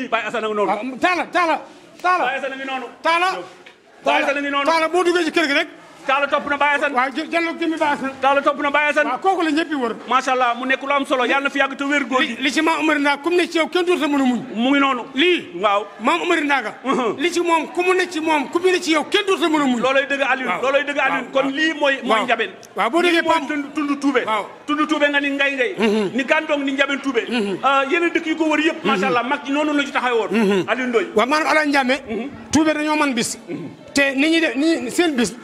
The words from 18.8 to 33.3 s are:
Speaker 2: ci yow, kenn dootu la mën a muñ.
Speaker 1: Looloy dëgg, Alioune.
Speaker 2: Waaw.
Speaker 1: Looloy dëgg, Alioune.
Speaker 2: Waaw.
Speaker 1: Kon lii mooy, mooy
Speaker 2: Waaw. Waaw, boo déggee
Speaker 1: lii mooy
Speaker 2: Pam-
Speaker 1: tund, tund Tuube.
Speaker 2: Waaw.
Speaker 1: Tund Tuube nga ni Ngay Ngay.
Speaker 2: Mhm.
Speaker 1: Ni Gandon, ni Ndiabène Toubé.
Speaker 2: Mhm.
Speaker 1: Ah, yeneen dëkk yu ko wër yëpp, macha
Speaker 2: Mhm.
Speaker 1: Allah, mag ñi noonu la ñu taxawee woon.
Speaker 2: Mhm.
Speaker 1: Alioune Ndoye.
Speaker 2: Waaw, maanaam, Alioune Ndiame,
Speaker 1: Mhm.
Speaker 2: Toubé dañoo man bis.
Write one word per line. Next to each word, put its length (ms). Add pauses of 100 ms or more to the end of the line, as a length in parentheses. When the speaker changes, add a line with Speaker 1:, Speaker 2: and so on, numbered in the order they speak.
Speaker 2:
ci 120
yow, 120
kenn 220
dootu 160
la 60
mën 120
a 60
muñ. 140
Speaker 1:
Looloy 260
dëgg, 160
Alioune. 280
Speaker 2:
Waaw. 120
Speaker 1:
Looloy 220
dëgg, 140
Alioune. 340
Speaker 2:
Waaw. 100
Speaker 1:
Kon 80
lii 240
mooy, 280
mooy 160
Speaker 2:
Waaw. 80 (500)
Waaw, 140
boo 120
déggee 180
Speaker 1:
lii 20
mooy 120
Speaker 2:
Pam- 120
Speaker 1:
tund, 180 (100)
tund 260
Tuube. 260
Speaker 2:
Waaw. 200 (200)
Speaker 1:
Tund 220
Tuube 200
nga 120
ni 100
Ngay 240
Ngay. 240
Speaker 2:
Mhm. 380
Speaker 1:
Ni 80
Gandon, 400
ni 80
Ndiabène 280
Toubé. 280
Speaker 2:
Mhm. 340
Speaker 1:
Ah, 260
yeneen 240
dëkk 140
yu 100
ko 140
wër 100
yëpp, 240
macha 140
Speaker 2:
Mhm. 60 (120)
Speaker 1:
Allah, 60
mag 220
ñi 80
noonu 200
la 100
ñu 100
taxawee 260
woon. 140
Speaker 2:
Mhm. 360
Speaker 1:
Alioune 200
Ndoye. 260
Speaker 2:
Waaw, 140
maanaam, 220
Alioune 180
Ndiame, 260 (140)
Speaker 1:
Mhm. 200 (220)
Speaker 2:
Toubé 240
dañoo 240
man 160
bis. 240 (100)